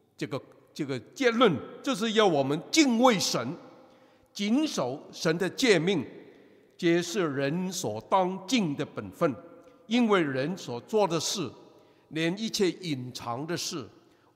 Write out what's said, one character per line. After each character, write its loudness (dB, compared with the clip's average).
这 -8
个， -8
这 -6
个 -4
结 0
论 6
就 -2
是 -2
要 6
我 4
们 -2
敬 4
畏 6
神， -2
谨 0
守 -4
神 -2
的 -2
诫 4
命， 0
这 2
是 -2
人 -4
所 -6
当 0
尽 0
的 -6
本 -12
分。 -2
因 2
为 4
人 -2
所 -10
做 2
的 0
事， -4
连 -2
一 -6
切 0
隐 -6
藏 -8
的 -4
事， -8